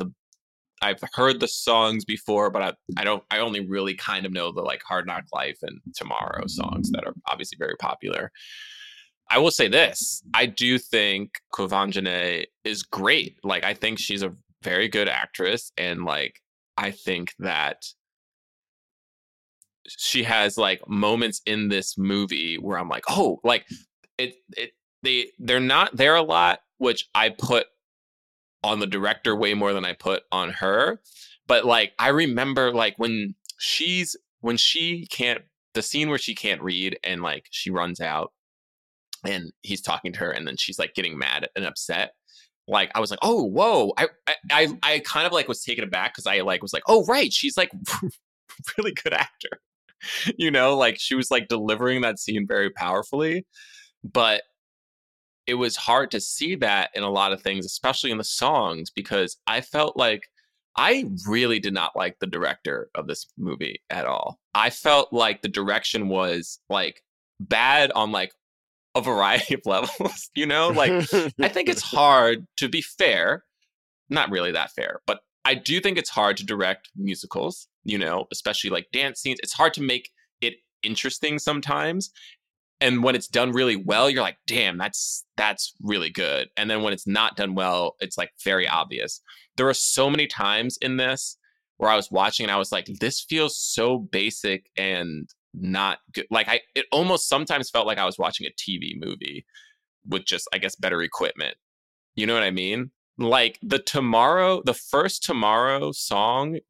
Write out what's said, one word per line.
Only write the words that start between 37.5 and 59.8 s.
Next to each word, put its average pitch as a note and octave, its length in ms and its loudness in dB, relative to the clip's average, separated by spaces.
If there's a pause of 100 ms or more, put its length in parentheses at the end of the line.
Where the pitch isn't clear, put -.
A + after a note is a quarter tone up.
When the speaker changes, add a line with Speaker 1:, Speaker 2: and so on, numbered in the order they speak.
Speaker 1:
she - 180 -8
runs F2 320 -2
out D#2+ 320 -4 (880)
and F#2 380 -6
he's G2 220 -8
talking E2+ 320 -6
to - 60 -8
her E2+ 100 -4
and D2 180 -6
then C2+ 80 -8
she's, - 220 -4
like, D#2+ 160 -4
getting E2 240 -4
mad C2+ 360 -2
and F#2+ 120 -4
upset. - 480 -6 (520)
Like, G2 280 0
I A2 60 0
was G#2 100 -2
like, G#2 100 -8
"Oh, D3 240 2
whoa." B2+ 540 4
I, D#3 100 2 (180)
I, D3+ 80 2 (160)
I, D3+ 320 4
I D3+ 180 2
kind D#3 260 -2
of, E3+ 80 -2
like, D3+ 120 2
was - 160 -6
taken A#2 220 -4
aback F#2 300 -4
'cause - 120 -10
I, G2 140 2
like, F#2 220 0
was G2+ 100 -10
like, D2+ 160 -4
"Oh, A3 160 8
right. A3+ 260 2
She's, - 280 -2
like, F3+ 120 0 (220)
<laughs> - 80 -4 (800)
really G#3 140 -4
good - 200 -4
actor." - 480 -4 (760)
You D#3+ 140 2
know, C3+ 260 6
like, A#2+ 240 4
she - 140 -2
was, C3 160 0
like, A#2+ 180 2
delivering A#2 540 0
that A2 160 0
scene G#2+ 280 -2
very G2+ 220 2
powerfully, C#3 800 -2 (560)
but G#2+ 400 2 (1040)
it B2 80 0
was B2 220 0
hard C3 340 2
to G#2+ 100 -4
see E3+ 360 -4
that G#2 380 2
in G2+ 80 -4
a G2+ 80 -2
lot G2 220 2
of F#2+ 80 -4
things, G2 240 -2
especially B2+ 460 -2
in A2 80 -2
the A2 60 -6
songs, G#2 640 -2
because G2 560 -2
I A2+ 160 -2
felt D3+ 340 0